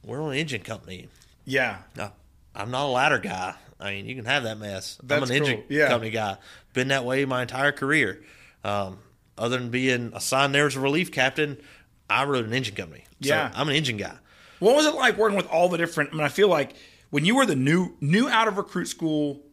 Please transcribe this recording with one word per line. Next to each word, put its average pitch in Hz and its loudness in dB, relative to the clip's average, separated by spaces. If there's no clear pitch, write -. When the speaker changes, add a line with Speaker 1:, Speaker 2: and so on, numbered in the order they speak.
Speaker 1:
We're 120 -10
an 131 -4
engine 139 -4
company. 92 -14
Speaker 2:
Yeah. 123 -2
Speaker 1:
No, 104 -10
I'm 104 -8
not 135 -2
a 139 0
ladder 131 4
guy. 95 -6
I 98 -6
mean, 98 -10
you 120 -10
can 123 -12
have 131 0
that 110 -6
mess. 101 -10
Speaker 2:
That's 135 0
Speaker 1:
I'm 123 -2
an 123 0
engine 143 2
Speaker 2:
cool. - -12
Yeah. 143 2
Speaker 1:
company 113 0
guy. 107 -2
Been 127 0
that 135 2
way 131 0
my 127 -2
entire 131 0
career. 135 0
Um, 98 -4
other 120 -2
than 123 -6
being 123 0
assigned 135 0
there 143 4
as 135 0
a - -4
relief 147 0
captain, 139 0
I 117 2
rode 135 0
an 110 -4
engine 117 -2
company. 80 -10
So 135 -2
Speaker 2:
Yeah. 147 0
Speaker 1:
I'm 139 -2
an 139 0
engine 131 0
guy. 92 -8
Speaker 2:
What 214 6
was 302 6
it 311 2
like 233 2
working 208 2
with 175 -2
all 170 4
the 170 -2
different, 165 -2
I 160 -8
mean, 156 -2
I 139 0
feel 196 4
like 151 2
when 143 0
you 220 4
were 269 6
the 175 2
new, 165 2
new 190 2
out 226 4
of 196 -2
recruit 190 -6
school 151 -2